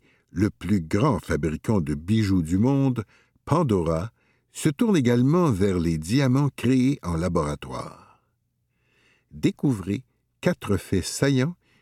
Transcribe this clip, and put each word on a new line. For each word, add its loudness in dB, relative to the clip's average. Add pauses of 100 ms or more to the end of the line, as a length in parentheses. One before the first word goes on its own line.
(320)
le 0
plus -2
grand 0
fabricant -2
de -4
bijoux 0
du -2
monde, 0 (400)
Pandora 0 (400)
se -2
tourne 2
également 4
vers 2
les 0
diamants 2
créés 0
en -4
laboratoire. -6 (1080)
Découvrez -2 (360)
quatre 0
faits -2
saillants 0 (260)